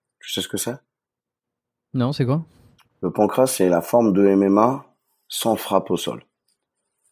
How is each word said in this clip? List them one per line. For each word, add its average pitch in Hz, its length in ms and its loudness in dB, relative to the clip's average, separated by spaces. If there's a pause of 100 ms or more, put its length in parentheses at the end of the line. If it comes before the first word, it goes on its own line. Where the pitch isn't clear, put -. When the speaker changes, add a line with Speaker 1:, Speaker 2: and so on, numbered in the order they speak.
(200)
Speaker 1:
Tu - 140 -14
sais 98 80 -6
ce - 80 -10
que 104 80 -8
c'est ? 120 200 -8 (1160)
Speaker 2:
Non, 127 180 -2
c'est 143 140 -2
quoi ? 147 180 -2 (580)
Speaker 1:
Le 90 100 -4
pancrace, 127 440 2
c'est 92 140 2
la 85 120 2
forme 117 300 2
de 98 140 2
M 98 180 4
M 98 140 4
A 123 280 2 (440)
sans - 260 -2
frappe - 340 -4
au 92 60 0
sol. - 300 -8 (880)